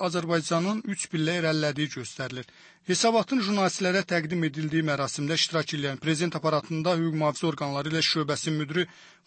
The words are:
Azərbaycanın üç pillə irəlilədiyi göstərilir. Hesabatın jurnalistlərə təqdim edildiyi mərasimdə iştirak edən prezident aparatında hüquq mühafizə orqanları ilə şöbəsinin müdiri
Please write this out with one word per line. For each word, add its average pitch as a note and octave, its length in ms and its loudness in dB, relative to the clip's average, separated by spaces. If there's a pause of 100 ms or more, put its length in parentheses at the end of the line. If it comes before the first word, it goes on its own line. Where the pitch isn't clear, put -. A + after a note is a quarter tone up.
Azərbaycanın E3+ 800 0
üç - 240 -6
pillə D#3+ 300 0
irəlilədiyi D3+ 560 0
göstərilir. B2+ 500 -8 (400)
Hesabatın A3+ 560 4
jurnalistlərə F#3+ 640 2
təqdim E3+ 400 0
edildiyi D#3 400 -2
mərasimdə C#3+ 480 -2
iştirak D#3 400 0
edən C#3+ 240 -4
prezident D#3+ 400 0
aparatında D#3+ 560 0
hüquq E3 240 0
mühafizə D3+ 300 0
orqanları C#3+ 420 -4
ilə D#3+ 160 0
şöbəsinin D3+ 540 0
müdiri D#3+ 260 -2 (400)